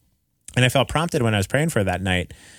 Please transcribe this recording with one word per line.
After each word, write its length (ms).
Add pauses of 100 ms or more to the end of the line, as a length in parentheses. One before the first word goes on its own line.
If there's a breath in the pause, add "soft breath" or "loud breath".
(560)
And 100
I 40
felt 180
prompted 340
when 120
I 40
was 100
praying 220
for 100
her 60
that 160
night 320 (260 loud breath)